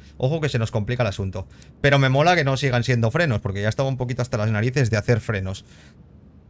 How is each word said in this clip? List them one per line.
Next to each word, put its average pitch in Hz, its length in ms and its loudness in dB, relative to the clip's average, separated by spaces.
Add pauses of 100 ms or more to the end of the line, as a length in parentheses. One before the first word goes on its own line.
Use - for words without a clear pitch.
(160)
Ojo 143 240 -2
que 147 80 -2
se 127 100 -2
nos 113 140 -2
complica 117 320 -4
el 104 40 -2
asunto. 95 380 -6 (340)
Pero 139 200 4
me 135 80 4
mola 151 260 4
que 160 80 2
no 135 140 0
sigan 123 260 0
siendo 113 300 2
frenos, 151 280 0
porque 101 220 -4
ya 107 60 0
estaba 135 200 -2
un 131 80 -2
poquito 123 260 -4
hasta 117 160 -4
las 107 120 0
narices 117 400 0
de 110 60 2
hacer 107 240 2
frenos. 95 440 -6 (840)